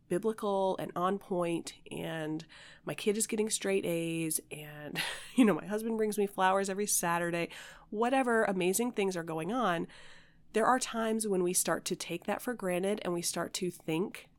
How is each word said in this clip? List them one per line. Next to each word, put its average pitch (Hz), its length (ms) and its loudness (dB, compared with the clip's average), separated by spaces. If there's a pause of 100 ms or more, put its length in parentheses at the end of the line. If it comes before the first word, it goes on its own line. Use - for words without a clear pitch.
biblical 196 720 0
and - 180 -6
on 185 220 2
point, 175 560 -2 (180)
and 160 520 -6 (400)
my 147 100 -6
kid 208 220 0
is 220 120 0
getting 214 200 0
straight 196 380 0
A's, 165 540 0 (100)
and, 151 480 -10 (180)
<laughs> - 200 -16
you 254 80 8
know, 196 100 8
my 156 120 -2
husband 220 320 -2
brings 214 200 2
me 202 80 4
flowers 190 420 4
every 196 180 -2
Saturday," 170 640 0 (420)
whatever 233 520 2
amazing 190 480 2
things 196 260 0
are 170 60 -2
going 160 300 -4
on. 180 340 2 (680)
There 214 140 4
are 247 140 6
times 226 480 -2
when 180 160 2
we 180 80 2
start - 340 0
to 185 80 -2
take - 300 -6
that - 180 -2
for 247 120 -4
granted 190 500 0
and 180 100 0
we 175 80 -2
start 170 320 -2
to 180 160 -2
think - 580 -2 (100)